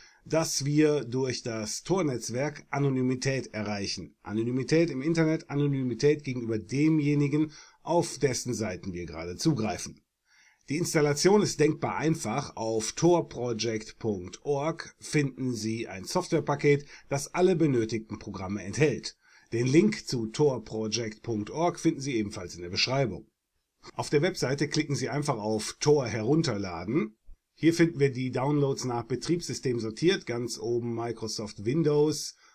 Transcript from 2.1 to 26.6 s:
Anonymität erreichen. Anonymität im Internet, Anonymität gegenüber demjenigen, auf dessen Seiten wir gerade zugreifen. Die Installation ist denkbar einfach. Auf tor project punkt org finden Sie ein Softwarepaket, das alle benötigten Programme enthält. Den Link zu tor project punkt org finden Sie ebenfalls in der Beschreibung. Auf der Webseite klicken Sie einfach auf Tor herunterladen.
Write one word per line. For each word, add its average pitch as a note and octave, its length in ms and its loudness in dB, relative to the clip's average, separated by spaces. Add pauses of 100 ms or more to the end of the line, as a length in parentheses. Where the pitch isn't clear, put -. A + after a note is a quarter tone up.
Anonymität C3 840 0
erreichen. G2+ 680 -6
Anonymität B2 680 0
im C3 140 -4
Internet, D#3+ 480 0
Anonymität C#3+ 720 2
gegenüber A#2 340 -2
demjenigen, D3 960 2 (300)
auf - 360 0
dessen B2+ 360 0
Seiten F#2+ 400 -6
wir F2 100 -6
gerade E2 320 -8
zugreifen. G#2+ 640 -2 (680)
Die C#3 80 -4
Installation D#3+ 680 4
ist - 160 -2
denkbar D3 380 2
einfach. B2+ 580 -2
Auf A2+ 380 -2
tor E3+ 360 4
project A2+ 720 -4
punkt F#2+ 460 -4
org D3 560 -4
finden C3 520 -2
Sie A2 360 -4
ein F#2+ 160 -12
Softwarepaket, D3 800 2 (220)
das - 260 -4
alle F#3 220 6
benötigten A#2 640 0
Programme F#2+ 420 -6
enthält. A2 540 0 (360)
Den A#2+ 140 0
Link F#3 400 4
zu A2+ 220 -4
tor B2+ 340 2
project A2 600 -4
punkt G#2+ 280 -4
org E3+ 300 -2
finden D#3+ 200 2
Sie C3+ 140 -4
ebenfalls G2+ 400 -4
in F2 80 -12
der F2 60 -10
Beschreibung. A2 580 -2 (680)
Auf - 160 -6
der D3 120 4
Webseite D3 460 0
klicken D3+ 260 0
Sie A#2+ 140 -4
einfach C#3+ 300 -2
auf G#2+ 420 -2
Tor D3 260 4
herunterladen. A2 1120 0 (380)